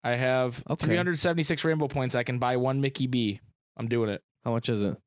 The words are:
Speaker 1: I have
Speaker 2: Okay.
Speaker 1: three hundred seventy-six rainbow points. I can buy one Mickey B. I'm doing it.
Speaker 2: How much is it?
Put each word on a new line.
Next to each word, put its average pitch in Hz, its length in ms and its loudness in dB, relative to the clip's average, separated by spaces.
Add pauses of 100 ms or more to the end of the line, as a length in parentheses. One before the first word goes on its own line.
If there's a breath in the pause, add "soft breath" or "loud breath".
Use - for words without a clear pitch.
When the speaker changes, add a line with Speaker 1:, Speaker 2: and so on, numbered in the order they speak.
Speaker 1:
I 120 120 0
have 127 560 0
Speaker 2:
Okay. - 160 -2
Speaker 1:
three - 100 2
hundred 175 220 0
seventy-six 170 440 0
rainbow 156 260 2
points. 131 260 -2
I 123 80 2
can 123 160 -2
buy 123 180 2
one 131 240 2
Mickey 135 260 -2
B. 120 320 0 (380)
I'm 117 100 -6
doing 117 220 2
it. 98 140 -4 (220)
Speaker 2:
How 117 80 0
much 117 180 -2
is 107 120 2
it? 101 140 0 (100)